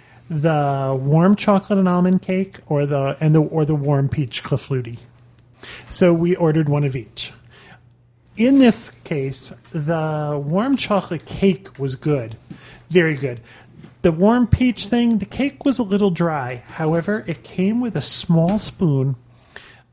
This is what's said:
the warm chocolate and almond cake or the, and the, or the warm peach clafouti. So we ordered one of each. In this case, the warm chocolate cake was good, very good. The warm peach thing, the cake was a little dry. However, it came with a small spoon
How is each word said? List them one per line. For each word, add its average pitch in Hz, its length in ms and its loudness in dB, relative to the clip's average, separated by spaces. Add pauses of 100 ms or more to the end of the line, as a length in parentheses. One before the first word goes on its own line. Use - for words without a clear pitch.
(280)
the 143 720 0
warm 165 360 4
chocolate 196 420 0
and 185 100 4
almond 180 320 2
cake 190 380 -4 (100)
or 147 160 0
the, 139 360 -2
and 156 140 4
the, 160 60 6
or 151 240 0
the 151 120 0
warm 143 320 0
peach - 340 -6
clafouti. 123 560 -4 (880)
So 180 240 4
we 175 240 2
ordered 156 320 2
one 147 160 0
of 135 120 -2
each. - 360 -12 (1040)
In 262 220 4
this 247 320 4 (140)
case, 135 480 -8 (200)
the 151 720 -4
warm 208 320 0
chocolate - 500 -2
cake - 520 0
was 131 180 -4
good, 123 400 -4 (540)
very 160 240 4
good. 131 260 -6 (640)
The 175 100 4
warm 214 340 4
peach - 420 0
thing, 240 300 2
the - 80 -6
cake - 380 -6
was 269 140 0
a 247 40 -2
little 202 280 0
dry. 151 460 -2 (100)
However, 165 600 -2
it 170 160 -8
came 208 380 -2
with 240 160 -4
a 143 60 -2
small 170 560 0
spoon 139 580 -2 (760)